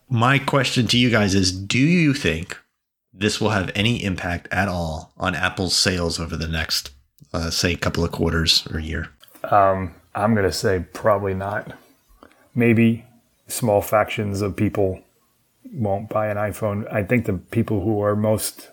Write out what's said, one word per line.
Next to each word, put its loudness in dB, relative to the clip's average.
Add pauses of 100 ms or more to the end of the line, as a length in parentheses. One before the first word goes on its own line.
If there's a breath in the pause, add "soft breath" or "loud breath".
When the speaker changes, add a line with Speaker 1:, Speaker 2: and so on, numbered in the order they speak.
Speaker 1:
my 2
question 0
to 2
you 4
guys 2
is, 2
do -4
you 4
think -2 (560)
this -2
will 0
have 0
any 0
impact -4
at 0
all -6
on -2
Apple's -2
sales 0
over -6
the -4
next, -4 (440)
uh, -4
say, 0
couple -2
of -2
quarters 0
or -4
year? -8 (420)
Speaker 2:
Um, 2 (220)
I'm 2
gonna 2
say 0
probably 0
not. -6 (800 soft breath)
Maybe 4 (420)
small 2
factions 0
of -2
people 0 (720)
won't -2
buy -2
an -4
iPhone. -4
I -2
think 0
the 0
people -2
who 0
are 2
most -2